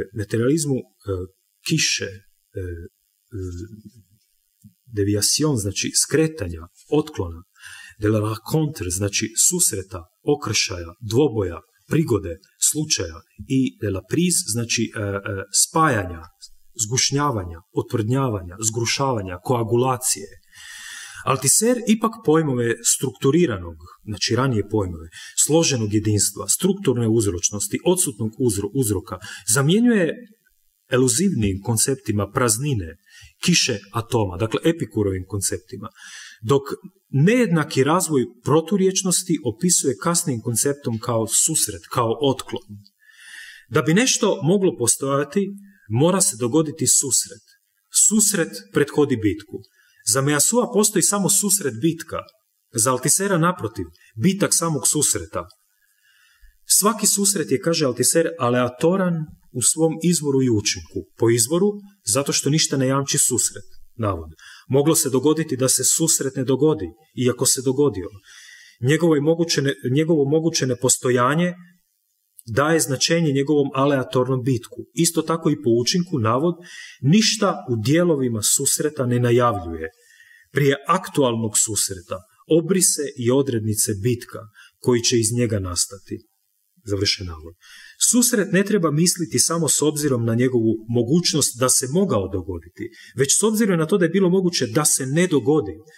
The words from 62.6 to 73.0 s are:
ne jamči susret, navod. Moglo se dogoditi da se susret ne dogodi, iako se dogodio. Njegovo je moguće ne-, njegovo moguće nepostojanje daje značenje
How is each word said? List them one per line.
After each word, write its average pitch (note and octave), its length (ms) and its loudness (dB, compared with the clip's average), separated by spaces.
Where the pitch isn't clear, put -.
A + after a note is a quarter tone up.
ne C3 100 2
jamči C#3 300 0
susret, - 460 -2
navod. F#2 320 -4
Moglo C#3 260 4
se - 140 0
dogoditi D3 480 2
da B2+ 120 2
se B2+ 140 0
susret C3+ 520 0
ne C3+ 80 -2
dogodi, C3 460 2
iako A#2+ 200 0
se - 200 2
dogodio. B2+ 420 0
Njegovo D#3 340 4
je C#3 60 2
moguće E3 400 2
ne-, C#3 140 0
njegovo D3+ 380 2
moguće D#3+ 380 0
nepostojanje C3 840 2
daje D3 340 2
značenje D3+ 520 0